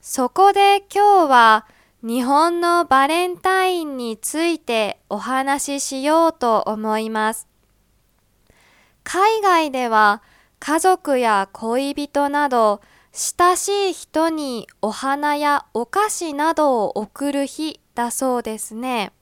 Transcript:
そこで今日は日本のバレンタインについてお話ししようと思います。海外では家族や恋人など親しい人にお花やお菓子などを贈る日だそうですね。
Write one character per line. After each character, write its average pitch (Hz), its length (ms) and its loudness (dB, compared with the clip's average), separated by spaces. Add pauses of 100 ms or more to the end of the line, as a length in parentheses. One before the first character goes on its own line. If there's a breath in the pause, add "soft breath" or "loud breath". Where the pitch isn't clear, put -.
そ - 260 -4
こ 392 240 4
で 403 320 4 (100)
今 403 320 6
日 277 60 0
は 226 340 6 (380 soft breath)
日 233 200 -4
本 320 360 2
の 349 240 0
バ 269 240 2
レ 339 200 0
ン 349 100 -8
タ 370 280 0
イ 349 200 -2
ン 285 100 -10
に 233 220 -8
つ - 260 -6
い 339 160 -2
て 220 480 -4
お 208 100 -6
話 269 600 -4
し 269 60 -6
し 262 180 -8
よ 320 240 2
う 320 60 0
と 226 340 0
思 214 320 -4
い 220 100 -6
ま 220 240 -2
す。 - 140 -14 (1600 soft breath)
海 427 340 0
外 339 320 2
で 254 160 -4
は 214 340 2 (380 soft breath)
家 311 200 -2
族 359 380 2
や 208 360 0
恋 254 400 -4
人 285 340 -2
な 294 220 0
ど 220 320 2 (320 soft breath)
親 - 420 0
し 392 360 -2
い - 20 -6
人 - 340 -2
に 285 400 -6 (140)
お 214 100 -2
花 285 460 -2
や 294 360 0
お 233 120 -4
菓 415 240 0
子 320 240 -6
な 302 200 0
ど 269 300 2
を - 140 -4
贈 269 340 -6
る 277 140 -2
日 311 340 -10 (160)
だ 240 160 -4
そ 254 280 -2
う 233 40 -8
で 220 140 -8
す - 180 -12
ね。 233 460 -6